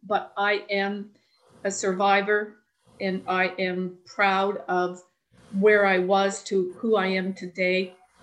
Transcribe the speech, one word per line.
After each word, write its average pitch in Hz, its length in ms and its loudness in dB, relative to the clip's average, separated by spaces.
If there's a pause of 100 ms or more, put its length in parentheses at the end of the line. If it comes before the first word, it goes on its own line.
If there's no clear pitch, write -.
but 196 300 -4
I 202 320 0
am 202 400 -4 (560)
a 196 60 -4
survivor, 202 840 0 (460)
and 190 260 -2
I 185 200 0 (120)
am 180 460 -4
proud 196 520 0 (120)
of 180 320 -2 (580)
where 208 260 6
I 190 140 4
was 196 460 2
to 185 320 -2
who 226 180 0
I 190 120 2
am 190 260 -2
today. 185 600 -2 (300)